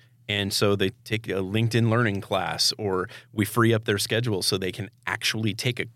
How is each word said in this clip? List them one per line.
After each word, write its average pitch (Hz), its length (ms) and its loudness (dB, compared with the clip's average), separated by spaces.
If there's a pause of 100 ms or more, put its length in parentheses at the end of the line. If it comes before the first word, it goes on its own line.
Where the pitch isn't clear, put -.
(280)
And 101 240 0
so 101 240 4
they 98 140 2 (160)
take 110 240 -4
a 95 140 -2
LinkedIn 113 460 2
learning 110 320 2
class, 87 560 0
or 95 300 -2 (240)
we 104 140 2
free 113 280 4
up 110 120 0
their 101 140 2
schedule 110 420 0
so - 160 0
they 92 140 -2
can 98 180 -10 (160)
actually 107 480 -2
take 123 260 -4
a - 60 -2 (100)